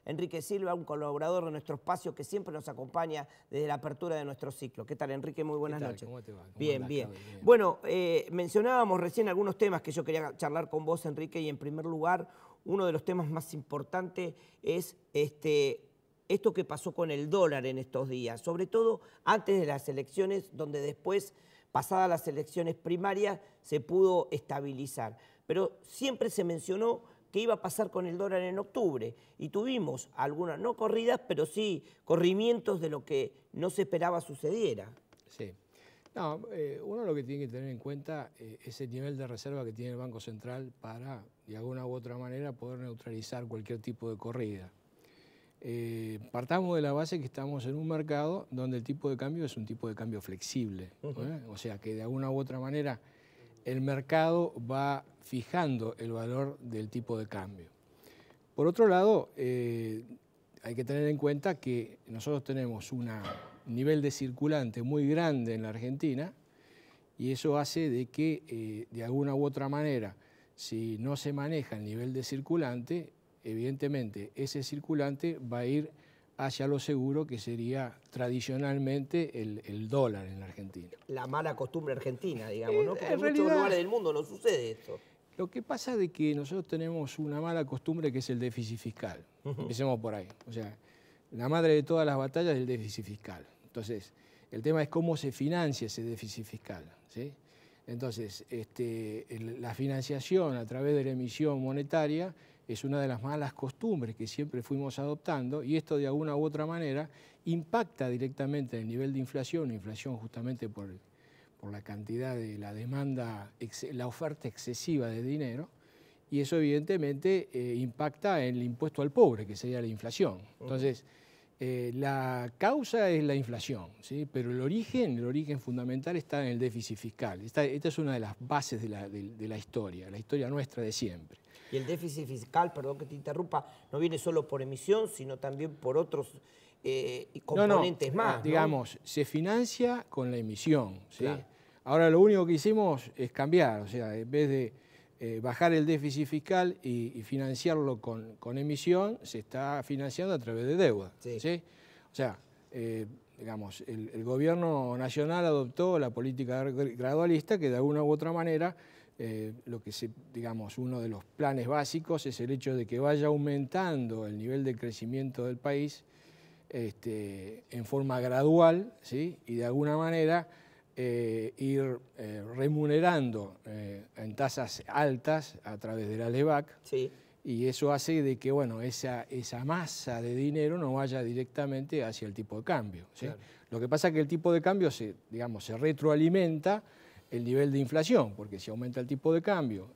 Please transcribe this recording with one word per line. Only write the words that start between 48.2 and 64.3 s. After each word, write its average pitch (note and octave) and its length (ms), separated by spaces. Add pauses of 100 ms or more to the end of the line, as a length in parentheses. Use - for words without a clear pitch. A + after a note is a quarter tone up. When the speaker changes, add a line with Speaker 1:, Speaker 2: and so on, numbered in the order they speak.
Speaker 2:
donde B2+ 280
el A#2 60
tipo C#3+ 240
de C3 80
cambio D3 300
es - 100
un A2+ 80
tipo A2+ 240
de G#2+ 60
cambio A2 260
flexible, F#2+ 680 (120)
Speaker 1:
Ujú. C#3 200
Speaker 2:
¿eh? D3 260
O G2+ 80
sea G#2 220
que A2 160
de A2 80
alguna C3 280
u C3+ 80
otra C3 220
manera C#3 400 (640)
el C3 160
mercado D#3+ 720 (180)
va C#3 340 (180)
fijando B2 760
el A2+ 140
valor B2+ 460
del A2 320
tipo A#2 280
de A2 80
cambio. G2 420 (840)
Por D3 120
otro G#3 220
lado, F#3+ 500
eh, A#2 680 (580)
hay A#2 120
que B2 100
tener C#3+ 240
en D3+ 80
cuenta D3 420
que A#2+ 380 (120)
nosotros B2+ 360
tenemos B2+ 480
una, A#2 300 (440)
un A#2 80
nivel C#3+ 280
de C#3+ 80
circulante C3 720